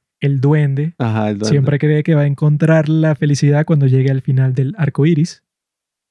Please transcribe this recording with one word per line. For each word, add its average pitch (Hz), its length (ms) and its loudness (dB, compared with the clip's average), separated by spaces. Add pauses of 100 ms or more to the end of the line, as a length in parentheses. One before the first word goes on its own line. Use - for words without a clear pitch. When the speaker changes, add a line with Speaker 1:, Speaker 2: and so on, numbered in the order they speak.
(220)
Speaker 1:
el 139 200 -2
duende 147 580 0
Speaker 2:
Ajá, 110 300 -2
el 101 100 -4
duende. 107 160 -2
Speaker 1:
siempre 139 240 0
cree 151 240 0
que 165 100 0
va 147 80 2
a 143 60 0
encontrar 151 600 0
la 156 280 0
felicidad 147 500 0
cuando 147 220 2
llegue 131 240 2
al 135 100 -2
final 131 320 0
del 135 240 -2
arco 147 300 0
iris. 165 360 -2 (680)